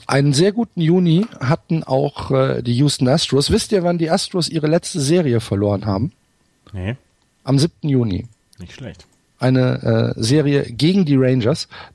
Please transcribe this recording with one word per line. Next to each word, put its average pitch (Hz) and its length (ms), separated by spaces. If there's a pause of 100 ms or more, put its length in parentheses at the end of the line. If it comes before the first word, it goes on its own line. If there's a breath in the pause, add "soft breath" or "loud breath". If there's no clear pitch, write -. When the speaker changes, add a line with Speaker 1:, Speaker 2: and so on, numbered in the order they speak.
Speaker 1:
einen 139 240
sehr 180 220
guten 214 260
Juni 170 460 (160)
hatten 156 420
auch, 139 480
äh, 131 300
die 120 140
Houston 135 340
Astros. 143 420
Wisst 220 220
ihr, 185 100
wann 175 140
die 165 120
Astros 170 380
ihre 151 200
letzte 165 340
Serie 139 400
verloren 101 440
haben? 98 280 (600)
Speaker 2:
Nee. 98 240 (480)
Speaker 1:
Am 135 140
siebten 160 280
Juni. 120 400 (320)
Speaker 2:
Nicht 87 140
schlecht. - 320 (340)
Speaker 1:
Eine, 127 800
äh, - 40
Serie 139 420
gegen 151 420
die 143 100
Rangers. 131 540 (260 loud breath)